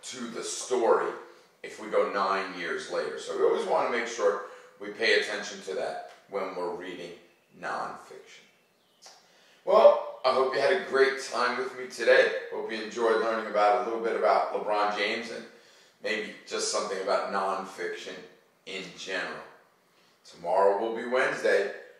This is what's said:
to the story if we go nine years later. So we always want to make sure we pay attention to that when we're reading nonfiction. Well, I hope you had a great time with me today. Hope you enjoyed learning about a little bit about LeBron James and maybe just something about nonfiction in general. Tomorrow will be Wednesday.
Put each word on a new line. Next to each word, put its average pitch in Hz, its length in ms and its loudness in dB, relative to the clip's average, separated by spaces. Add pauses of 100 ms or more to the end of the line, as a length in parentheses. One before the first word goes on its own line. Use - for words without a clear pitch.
to 127 240 -12
the 113 140 -8
story - 680 2 (540)
if - 180 -14
we 107 60 -10
go 101 240 2
nine 98 460 -2
years - 340 -6
later. - 260 -4
So - 180 -8
we - 80 4
always - 220 2
want - 240 0
to 120 80 -2
make - 80 -2
sure 101 360 0 (380)
we 104 100 -10
pay 107 300 2
attention 101 420 -6
to 95 120 -8
that - 380 -6 (180)
when 92 240 -4
we're 90 220 -4
reading 90 340 -10 (500)
nonfiction. - 840 -10 (1200)
Well, - 420 8 (180)
I - 80 6
hope 131 220 2
you 139 60 0
had 139 120 4
a - 120 2
great 131 380 2 (100)
time 123 260 0
with 127 200 -6
me 127 80 -8
today. - 460 4 (200)
Hope 107 180 -6
you 107 120 -6
enjoyed 110 400 2
learning 110 280 -2
about 104 320 4
a - 20 -4
little 113 200 -4
bit 113 120 0
about - 360 4
LeBron 104 440 0
James 107 340 -2
and - 140 -10 (580)
maybe 104 320 -4 (120)
just - 260 -4
something 98 300 -4
about - 300 0
nonfiction 92 840 -6 (520)
in 95 160 -10 (160)
general. 92 320 -6 (1000)
Tomorrow 95 500 2
will 113 160 -2
be 120 100 -6
Wednesday. - 680 2 (280)